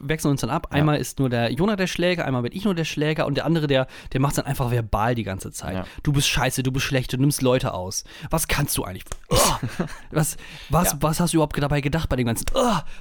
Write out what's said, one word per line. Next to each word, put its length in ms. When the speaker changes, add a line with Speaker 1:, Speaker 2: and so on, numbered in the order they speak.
Speaker 1:
wechseln 240
uns 120
dann 80
ab. 200
Speaker 2:
Ja. 80
Speaker 1:
Einmal 200
ist 200
nur 120
der 200
Jona 260
der 100
Schläger, 400
einmal 160
bin 100
ich 120
nur 100
der 100
Schläger 420
und 100
der 100
andere, 200
der, 200
der 80
macht's 160
dann 80
einfach 260
verbal 440
die 100
ganze 260
Zeit. 260
Speaker 2:
Ja. 80
Speaker 1:
„Du 100
bist 160
scheiße, 340
du 100
bist 120
schlecht, 300
du 20
nimmst 240
Leute 320
aus. 320
Was 180
kannst 280
du 80
eigentlich? 200
Speaker 2:
<laughs> 140
Speaker 1:
Uah! 300
Was, 260
was, 240
Speaker 2:
Ja. 80
Speaker 1:
was 200
hast 120
du 60
überhaupt 220
dabei 200
gedacht 300
bei 60
dem 100
ganzen, 180
uah, 300